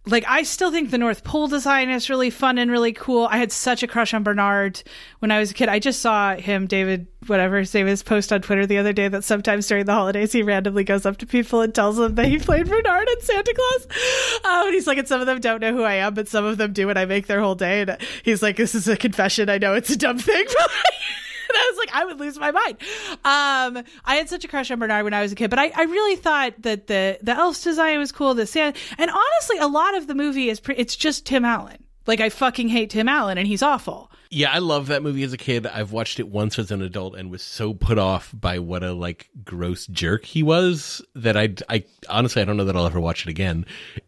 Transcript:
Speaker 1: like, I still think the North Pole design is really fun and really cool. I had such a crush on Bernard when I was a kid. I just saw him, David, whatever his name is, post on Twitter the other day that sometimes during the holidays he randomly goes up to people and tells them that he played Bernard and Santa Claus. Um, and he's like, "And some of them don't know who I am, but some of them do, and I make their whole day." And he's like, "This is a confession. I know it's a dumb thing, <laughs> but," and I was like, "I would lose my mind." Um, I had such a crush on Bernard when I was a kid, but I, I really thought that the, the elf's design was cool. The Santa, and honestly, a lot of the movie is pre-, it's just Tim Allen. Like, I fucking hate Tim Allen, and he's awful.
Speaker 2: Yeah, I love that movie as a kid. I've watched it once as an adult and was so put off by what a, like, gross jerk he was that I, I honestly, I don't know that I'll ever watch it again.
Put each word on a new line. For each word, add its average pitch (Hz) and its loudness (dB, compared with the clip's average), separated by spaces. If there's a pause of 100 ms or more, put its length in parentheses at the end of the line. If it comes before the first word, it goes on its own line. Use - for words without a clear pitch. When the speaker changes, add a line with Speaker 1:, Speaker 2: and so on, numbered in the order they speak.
Speaker 1:
like, 220 2
I 277 2
still - -2
think 311 -2
the 247 0
North 233 0
Pole 302 -2
design 269 0
is 247 -2
really 254 0
fun 254 2
and 240 2
really 233 2
cool. 233 2
I 208 6
had 240 0
such 247 0
a 240 0
crush 226 0
on 214 0
Bernard 202 2 (360)
when 214 0
I 214 4
was 208 2
a 196 -12
kid. 262 2
I 208 2
just 262 0
saw 208 2
him, 190 -2
David, 190 0 (180)
whatever 190 2
his 196 0
name 196 4
is, 196 0
post 208 0
on 196 2
Twitter 196 2
the 202 2
other 208 2
day 202 2
that 196 -2
sometimes 208 0
during 202 2
the 202 2
holidays 202 2
he 233 4
randomly 202 0
goes 196 0
up 196 0
to 226 -10
people 240 2
and 226 0
tells 214 2
them 226 2
that 233 2
he 277 4
played 339 2
Bernard 427 2
and 480 0
Santa 415 0
Claus. 508 0 (600)
Um, 359 2
and 349 2
he's 359 0
like, 277 2
"And 269 -2
some 254 0
of 254 -2
them 254 0
don't 226 -2
know 226 0
who 247 0
I 208 0
am, 196 0
but 214 -4
some 208 0
of 220 -2
them 208 -2
do, 196 0
and 196 0
I 190 2
make 196 -2
their 202 0
whole 196 0
day." 190 0
And 185 -4 (240)
he's 214 2
like, 208 2
"This 226 0
is 214 0
a 214 4
confession. 202 0
I 202 2
know 202 2
it's - 0
a 277 2
dumb 247 0
thing, 403 2
<laughs> 480 0
but," 659 6 (800)
and 466 2
I 494 4
was 359 -6
like, - -4
"I 277 2
would 294 -12
lose 285 -8
my 294 0
mind." 339 0 (460)
Um, 269 2 (200)
I 269 2
had 302 -2
such 349 -8
a - -12
crush 269 -4
on 240 -4
Bernard 214 0
when 208 -2
I 208 0
was 202 -2
a - -8
kid, 214 -2
but 247 2
I, 311 2
I 330 2
really 381 2
thought 285 0
that 214 -4
the, 190 0
the 226 -2
elf's 320 0
design 320 2
was 285 -4
cool. 277 0
The 220 0
Santa, 302 -2 (180)
and 339 0
honestly, 480 2
a 302 2
lot 330 2
of 311 -6
the 285 -6
movie 269 0
is 220 -4
pre-, 269 -4
it's 240 -2
just - -2
Tim 254 2
Allen. 226 -2 (220)
Like, 220 2
I 220 2
fucking 247 -2
hate 220 0
Tim 220 0
Allen, 226 0
and 190 0
he's 202 0
awful. 262 -2 (200)
Speaker 2:
Yeah, 143 0
I 151 2
love 147 0
that 143 0
movie 139 -2
as 127 -4
a 127 -8
kid. 120 -2
I've 104 -6
watched 113 -4
it 101 -6
once 104 -2
as 101 -6
an 98 -4
adult 95 -8
and 92 -12
was 90 -12
so 107 -6
put 107 2
off 95 0
by 90 -4
what 90 -6
a, 90 -4
like, 87 -8 (160)
gross 87 -6
jerk 90 -2
he 160 -2
was 165 0 (120)
that 113 0
I, 107 2 (140)
I 110 -2 (240)
honestly, 117 2
I 101 2
don't 104 0
know 98 0
that 95 0
I'll 87 2
ever 85 0
watch 82 -2
it 82 -6
again. 85 -2 (420)